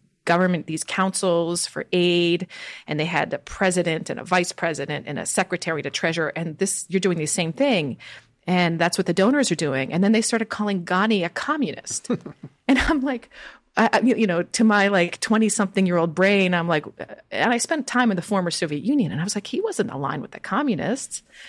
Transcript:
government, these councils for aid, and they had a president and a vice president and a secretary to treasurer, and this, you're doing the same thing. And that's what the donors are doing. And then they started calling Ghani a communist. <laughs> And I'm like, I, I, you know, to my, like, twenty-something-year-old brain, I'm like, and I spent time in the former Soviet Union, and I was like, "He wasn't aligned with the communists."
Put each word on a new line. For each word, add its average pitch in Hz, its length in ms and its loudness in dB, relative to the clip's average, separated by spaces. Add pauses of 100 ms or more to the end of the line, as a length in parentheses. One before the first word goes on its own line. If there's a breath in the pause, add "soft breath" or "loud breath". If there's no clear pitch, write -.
(260)
government, 180 420 2
these 156 160 -6
councils 175 800 0
for - 260 -10
aid, 175 540 2 (400 loud breath)
and 156 140 -4
they 156 60 0
had 160 280 0
a 143 60 -6
president 170 720 -2
and - 80 -8
a - 40 -12
vice 180 280 0
president 147 560 -6
and 147 100 -8
a - 80 -8
secretary 170 560 -4
to 143 80 -8
treasurer, 165 460 -2
and 160 240 -8
this, - 300 -2
you're 185 100 0
doing 180 180 2
the 156 80 -2
same 165 260 -2
thing. 185 460 0 (480 loud breath)
And 175 340 2
that's 170 180 2
what 185 80 0
the 175 80 0
donors 233 380 4
are 170 40 2
doing. 135 380 -2
And 175 100 2
then 202 80 6
they 220 100 4
started 220 280 -2
calling 196 360 -4
Ghani 190 400 2
a 170 40 -4
communist. - 800 -4 (300)
<laughs> - 280 -10
And 262 120 6
I'm 311 220 2
like, 254 280 -4 (480 loud breath)
I, 220 160 4
I, 226 80 4
you 220 260 4
know, 175 160 0
to - 200 0
my, 208 260 6
like, 175 300 2
twenty-something-year-old 190 960 2
brain, 185 400 4
I'm 170 140 0
like, 156 180 0 (460)
and 160 200 2
I 233 60 2
spent 311 300 -2
time 240 240 4
in 190 40 0
the 175 60 -2
former 185 300 -2
Soviet 151 320 -4
Union, 226 280 2
and 156 100 -4
I - 20 -2
was 202 120 -4
like, 202 120 -6
"He - 140 -4
wasn't 370 300 -2
aligned 139 300 -4
with - 100 -14
the - 80 -16
communists." 226 840 -4 (260 loud breath)